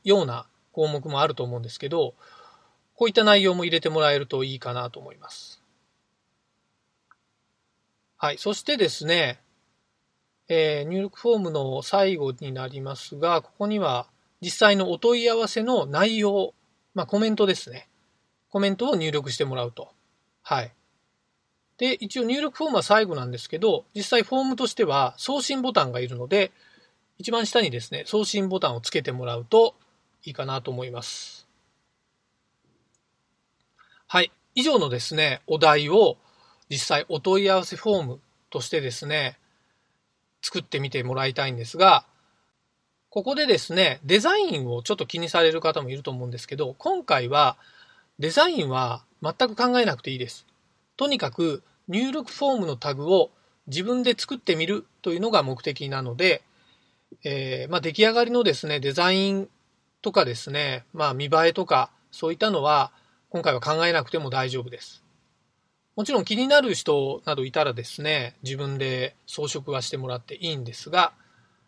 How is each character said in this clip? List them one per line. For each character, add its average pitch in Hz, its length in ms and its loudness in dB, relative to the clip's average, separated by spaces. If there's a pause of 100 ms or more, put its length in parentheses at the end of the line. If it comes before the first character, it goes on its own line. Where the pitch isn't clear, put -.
よ 196 180 4
う - 20 0
な 120 220 -6 (240)
項 156 160 0
目 147 220 -6
も 139 100 -2
あ 156 80 4
る 151 80 -6
と - 80 -6
思 123 140 -6
う - 20 -8
ん 117 40 -8
で 117 60 -12
す - 100 -16
け 143 100 -8
ど、 147 240 0 (800)
こ 240 100 0
う - 40 4
い - 20 0
っ - 20 -10
た 220 120 4
内 202 180 8
容 185 120 4
も 175 100 -2
入 170 60 -2
れ 165 100 2
て 165 80 -2
も 156 100 0
ら 147 140 6
え 143 40 4
る 139 80 -2
と 135 200 -2
い 135 100 -8
い 127 40 -14
か 123 120 -8
な 123 180 -6
と - 120 -18
思 135 100 -18
い - 60 -20
ま - 120 -20
す。 - 320 -20 (2500)
は 147 160 -2
い。 143 60 -8
そ 208 160 -4
し - 100 -10
て 294 140 -2
で 196 100 4
す 151 180 -8
ね、 156 360 0 (1080)
え 156 380 0
ー、 - 20 -8
入 185 140 -2
力 196 180 -8
フ 240 140 2
ォ - 20 4
ー 214 40 2
ム 175 120 -4
の 135 300 -4
最 196 340 2
後 139 160 -2
に 131 220 -12
な 131 120 -8
り 131 140 -12
ま 135 160 -10
す - 220 -14
が、 165 240 2
こ - 160 -16
こ 208 100 -4
に 214 120 -2
は 131 280 -2 (320)
実 175 120 -8
際 208 260 6
の 185 140 0
お 170 60 -4
問 233 240 2
い 233 80 2
合 226 60 2
わ 226 140 0
せ 226 120 -2
の 226 240 0
内 190 340 2
容、 202 340 0 (400)
ま 180 100 -4
あ、 - 20 -6
コ 202 140 0
メ 220 80 2
ン 214 80 0
ト 208 100 2
で 185 100 2
す - 140 -12
ね。 123 200 -20 (600)
コ 196 120 -2
メ 196 80 2
ン 190 80 -2
ト 247 120 0
を 294 60 2
入 160 160 -2
力 143 180 -4
し 123 60 -6
て - 80 -2
も 131 120 -2
ら 123 100 -4
う 117 80 -8
と。 - 160 -16 (520)
は 135 200 -2
い。 113 120 -12 (1040)
で、 254 140 0
一 240 300 -4
応 - 20 -2
入 247 160 0
力 294 180 -4
フ 311 60 -4
ォ 320 40 0
ー - 40 -2
ム 240 60 0
は 170 60 4
最 214 200 4
後 175 120 -2
な 127 100 -6
ん 123 60 -8
で 120 60 -10
す - 120 -14
け 156 100 -6
ど、 190 240 2 (100)
実 208 100 -8
際 240 200 2
フ - 140 -4
ォ 262 40 2
ー - 40 -2
ム 262 100 -2
と 254 100 -2
し - 80 -4
て 220 120 0
は 139 320 2
送 269 240 -4
信 269 200 -4
ボ 247 120 -4
タ 165 100 4
ン 127 80 -2
が 123 80 -6
い 123 80 -4
る 123 80 -12
の 123 140 -10
で、 190 240 2 (640)
一 - 140 -10
番 233 140 0
下 233 160 2
に 180 80 0
で 120 120 -6
す - 100 -16
ね、 143 160 -8
送 208 160 0
信 196 240 -2
ボ 185 140 -4
タ 160 80 0
ン 120 80 -4
を 113 40 -8
つ - 100 -8
け 160 120 -2
て 135 80 -6
も 123 140 -8
ら 120 100 -6
う 120 80 -8
と 226 320 4 (480)
い - 60 -14
い 139 40 -14
か 135 120 -8
な 135 160 -4
と 135 100 -8
思 127 140 -6
い 123 60 -12
ま 120 120 -12
す。 - 460 -14 (2500)
は 180 140 2
い。 170 100 0 (220)
以 254 100 0
上 285 160 4
の 156 80 2
で 123 140 -4
す - 140 -8
ね、 151 320 0
お 156 120 -2
題 151 300 6
を 196 260 6 (540)
実 143 80 -6
際 147 320 0
お 160 100 -4
問 190 240 2
い 196 60 4
合 190 80 6
わ 180 80 0
せ - 100 -12
フ 214 180 0
ォ 196 60 2
ー 160 60 -2
ム 127 140 -10 (300)
と - 120 -6
し - 80 -8
て 165 100 0
で 135 120 -2
す 120 140 -10
ね、 143 320 -2 (1040)
作 - 180 -8
っ 156 40 -6
て - 160 -6
み 139 100 -4
て 131 140 -4
も 123 100 -6
ら 135 140 -2
い 131 60 -2
た 135 140 -2
い 131 40 -4
ん 123 60 -8
で 117 80 -10
す - 100 -14
が、 170 300 8 (1080)
こ 202 80 -2
こ 262 100 -2
で 294 140 2
で 208 120 6
す - 140 -8
ね、 170 300 2
デ 175 160 6
ザ 320 160 4
イ 349 220 0
ン 127 100 -6
を 120 160 -6
ち - 80 -2
ょ - 40 0
っ - 20 -2
と - 80 -4
気 - 140 -8
に 170 100 -6
さ 170 120 2
れ 165 80 6
る 160 120 0
方 160 200 0
も 127 80 -8
い 135 60 -8
る 139 80 -12
と 139 80 -6
思 123 140 -8
う - 20 -8
ん 123 40 -10
で 120 60 -10
す - 120 -16
け 143 80 -8
ど、 139 200 -4
今 359 280 -2
回 127 240 0
は 139 260 4 (640)
デ 151 100 -2
ザ 302 200 4
イ 311 100 -2
ン 147 100 -2
は 127 360 -4 (180)
全 156 100 -4 (140)
く 220 80 -12
考 247 240 2
え 240 60 4
な 165 100 0
く - 60 -14
て 135 100 -8
い 135 40 -6
い - 20 -6
で 123 100 -6
す。 - 180 -18 (520)
と 277 100 0
に 277 100 0
か 139 140 -4
く 156 320 -2 (240)
入 226 240 -2
力 294 180 -8
フ - 160 -4
ォ 269 120 2
ー - 20 -2
ム 190 60 -2
の 147 100 -4
タ 143 180 -6
グ 147 220 2
を 180 160 4 (360)
自 147 160 -6
分 247 200 -2
で 240 140 2
作 - 180 -8
っ - 20 -6
て 170 200 -2
み 160 100 -2
る 202 180 -4 (160)
と 175 120 -2
い 170 40 -2
う - 40 -4
の 226 100 -2
が 165 120 4
目 131 180 -6
的 147 260 -6
な 135 140 -6
の 120 160 -8
で、 175 260 2 (800)
え 135 460 -6
ー、 - 20 -14
ま 180 60 -2
あ、 165 40 -2
出 156 120 -4
来 214 100 2
上 220 80 6
が 233 140 2
り 233 60 -2
の 240 120 2
で 180 100 2
す 143 140 -8
ね、 147 140 -4
デ 139 100 -2
ザ 175 200 2
イ 190 200 2
ン 196 160 -4 (540)
と 214 100 -4
か 180 140 4
で 120 100 -4
す - 160 -12
ね、 139 400 -4
ま 151 200 -2
あ、 - 20 -6
見 139 140 -6
栄 - 20 -10 (180)
え 165 60 4
と 185 120 -4
か、 127 260 2 (200)
そ 165 200 -4
う - 20 -
い - 20 -6
っ - 20 -8
た 214 140 0
の 160 120 0
は 143 280 2 (380)
今 170 140 -6
回 151 100 2
は 123 80 -2
考 147 140 0 (120)
え 170 60 2
な 156 100 2
く 120 60 -14
て 165 100 -2
も 139 100 -6
大 131 200 -2
丈 127 100 -6
夫 123 100 -10
で 120 120 -16
す。 - 240 -20 (920)
も 214 80 -4
ち 247 80 -6
ろ 254 80 4
ん - 60 0
気 240 100 -2
に 254 140 0
な 285 100 8
る 254 140 2
人 139 500 0
な 147 140 -2
ど 131 80 -4
い 131 80 -10
た 156 100 2
ら 139 80 2
で 117 140 -10
す - 160 -14
ね、 147 420 -2
自 135 140 -8
分 139 200 -6
で 131 380 -4 (100)
装 - 180 -10
飾 143 280 -6
は 131 100 -4
し - 80 -8
て - 60 -6
も 131 140 -8
ら 123 80 -6
っ 120 40 -14
て - 140 -16
い 170 160 -6
い 151 40 -6
ん 131 100 -8
で 117 80 -12
す - 160 -16
が、 175 240 4 (540)